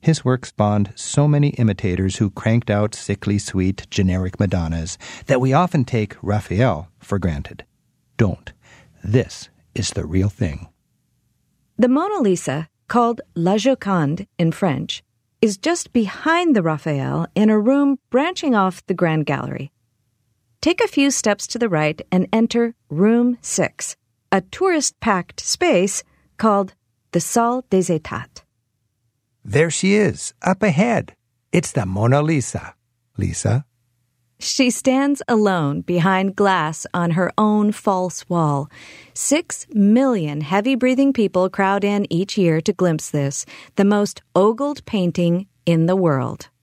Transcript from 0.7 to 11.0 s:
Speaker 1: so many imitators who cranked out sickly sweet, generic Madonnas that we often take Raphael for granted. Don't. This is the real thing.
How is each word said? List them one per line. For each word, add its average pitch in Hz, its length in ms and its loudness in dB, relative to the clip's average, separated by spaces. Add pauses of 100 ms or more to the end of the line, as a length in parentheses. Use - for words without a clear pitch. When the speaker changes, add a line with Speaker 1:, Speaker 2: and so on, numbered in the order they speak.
Speaker 1:
so - 320 0
many 143 220 4
imitators 95 680 0
who 104 120 2
cranked 113 400 0
out 104 240 0
sickly 101 460 -2
sweet, 92 500 -2
generic 92 500 -2
Madonnas 82 580 -2 (280)
that 131 160 2
we 131 100 2
often 160 320 2
take 110 380 -2
Raphael 98 680 0 (100)
for - 180 -4
granted. 80 480 -6 (520)
Don't. - 360 -2 (500)
This - 460 -2 (240)
is - 180 -6
the 90 140 -6
real 92 240 0
thing. 85 400 -8 (1080)